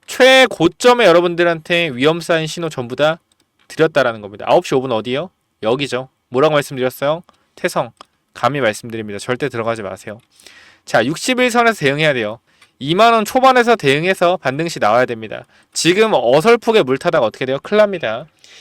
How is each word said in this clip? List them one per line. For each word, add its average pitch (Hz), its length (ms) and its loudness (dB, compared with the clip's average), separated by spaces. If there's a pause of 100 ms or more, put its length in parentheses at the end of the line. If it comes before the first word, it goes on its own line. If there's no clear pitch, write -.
최고점에 247 1000 4
여러분들한테 170 840 2
위험 147 320 0
사인 160 260 -2
신호 160 220 -8
전부 123 260 -10
다 156 240 0 (480)
드렸다라는 135 540 0
겁니다. 104 280 -14
아홉 160 160 2
시 147 120 -2
오 131 40 0
분 131 120 -4
어디요? 123 380 -4 (340)
여기죠. 127 440 -2 (200)
뭐라고 147 260 2
말씀드렸어요? 139 720 -4 (320)
태성. 151 340 -6 (420)
감히 139 280 -2
말씀드립니다. 110 580 -6
절대 127 300 -6
들어가지 113 340 -6
마세요. 95 380 -14 (640)
자, 120 200 0
육십 165 340 -4
일선에서 226 400 2
대응해야 147 340 0
돼요. 113 280 -6 (400)
이만 190 340 2
원 220 100 2
초반에서 247 520 2
대응해서 175 600 0
반등시 147 440 -6
나와야 120 260 4
됩니다. 117 380 -10 (280)
지금 202 400 0
어설프게 180 680 4
물 131 160 0
타다가 165 260 0
어떻게 110 220 -4
돼요? 131 160 -2
큰일 208 160 -2
납니다. 160 480 -2 (340)